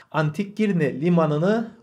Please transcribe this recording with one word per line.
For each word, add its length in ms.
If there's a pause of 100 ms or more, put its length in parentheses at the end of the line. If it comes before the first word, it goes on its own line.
(100)
antik 460
Girne 440
Limanı'nı 720 (120)